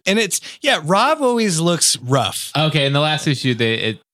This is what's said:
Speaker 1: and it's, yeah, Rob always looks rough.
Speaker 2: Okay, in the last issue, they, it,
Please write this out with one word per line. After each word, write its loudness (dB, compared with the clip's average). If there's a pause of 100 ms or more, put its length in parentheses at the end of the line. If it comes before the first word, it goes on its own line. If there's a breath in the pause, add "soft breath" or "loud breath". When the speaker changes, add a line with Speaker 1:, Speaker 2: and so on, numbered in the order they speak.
Speaker 1:
and 2
it's, -2 (220 loud breath)
yeah, 2
Rob 2
always 0
looks 2
rough. -2
Speaker 2:
Okay, 2
in 0
the 2
last -2
issue, 0
they, 0
it, -4 (140)